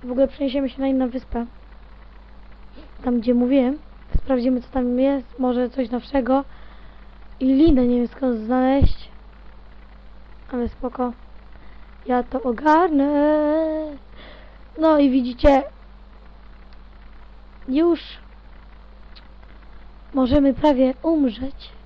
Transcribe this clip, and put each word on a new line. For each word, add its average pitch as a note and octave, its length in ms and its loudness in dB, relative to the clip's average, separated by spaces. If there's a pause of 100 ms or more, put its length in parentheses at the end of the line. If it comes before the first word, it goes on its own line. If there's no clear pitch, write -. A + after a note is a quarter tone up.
W B3 80 -8
ogóle C4+ 160 2
przeniesiemy C4+ 420 -4
się C4+ 120 -10
na C4+ 60 -2
inną C4 220 0
wyspę. A#3+ 360 -8 (1600)
Tam, B3 160 0
gdzie A#3 140 0
mówiłem. B3 440 2 (400)
Sprawdzimy, B3+ 440 0
co - 60 -18
tam B3 320 -2
jest. C4+ 400 -2
Może B3 300 -2
coś A#3+ 200 -6
nowszego. B3+ 540 0 (960)
I C4 60 -2
linę C4+ 420 4
nie B3 100 2
wiem, A#3+ 100 0
skąd B3 300 -4
znaleźć. B3+ 720 2 (1400)
Ale A#3+ 160 -4
spoko. B3 440 -6 (920)
Ja B3 180 0
to B3+ 200 -6
ogarnę. D4 680 2 (1700)
No D#4 220 4
i C#4+ 100 6
widzicie, C4 540 2 (2000)
już D#4 320 2 (2250)
możemy C#4 400 4
prawie C4 400 2 (100)
umrzeć. C4+ 680 -2 (140)